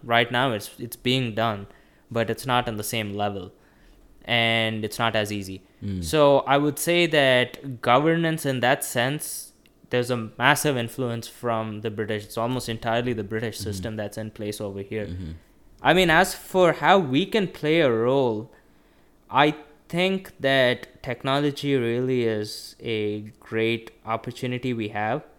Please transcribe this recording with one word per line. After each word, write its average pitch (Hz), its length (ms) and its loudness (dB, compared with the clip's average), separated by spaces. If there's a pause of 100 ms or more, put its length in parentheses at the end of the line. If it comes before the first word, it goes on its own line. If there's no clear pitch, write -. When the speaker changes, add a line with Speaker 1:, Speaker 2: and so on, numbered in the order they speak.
(160)
Speaker 1:
Right 120 220 4
now, 127 140 2
it's, 104 260 -6
it's 120 180 -12 (140)
being 123 240 0
done, 104 320 -2 (440)
but 117 200 -2
it's - 220 -6
not 120 160 2
on 110 80 -6
the 104 80 -6 (120)
same 104 180 -4
level. 101 380 -4 (720)
And 113 600 0
it's - 140 -8
not 113 180 0
as 104 160 0
easy. 95 300 -8 (200)
Speaker 2:
Mm. 98 220 -4
Speaker 1:
So 143 360 6
I 139 180 2
would 147 200 0
say 175 280 2
that 131 760 2
governance 160 640 2
in 131 140 0
that 127 240 2
sense, - 680 -4 (380)
there's 123 200 0
a 113 280 -4
massive 139 380 4
influence 117 500 -4
from 110 540 -4
the 110 100 -4
British. 104 340 -4
It's - 140 -8
almost 120 300 -2
entirely 120 440 -2
the 107 120 -4
British 110 320 -6
Speaker 2:
Mm-hmm. 101 140 -8
Speaker 1:
system 101 260 -8
that's 104 220 -8
in 107 120 -10
place 107 300 -8
over 98 220 -8
here. 107 240 -6
Speaker 2:
Mm-hmm. 87 260 -10 (500)
Speaker 1:
I 151 120 6
mean, 180 160 4
as 180 240 4
for 180 400 2
how 170 240 4
we 151 280 2
can 196 220 0
play 160 320 0
a 139 100 4
role, 117 640 2 (800)
I 151 240 6 (340)
think 185 520 -2
that 131 640 2
technology 139 720 -2
really 123 500 0
is 107 560 -4
a 107 420 -4 (180)
great 113 500 -2 (160)
opportunity 123 680 -4
we 110 140 -4
have. 107 360 -4 (140)